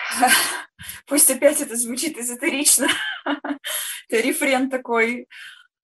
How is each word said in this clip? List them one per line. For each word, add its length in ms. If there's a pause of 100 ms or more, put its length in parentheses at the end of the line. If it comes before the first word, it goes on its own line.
<laughs> 1000
пусть 240
опять 300
это 140
звучит 420
эзотерично, 680 (380)
<laughs> 840
это 180
рефрен 420
такой. 580 (560)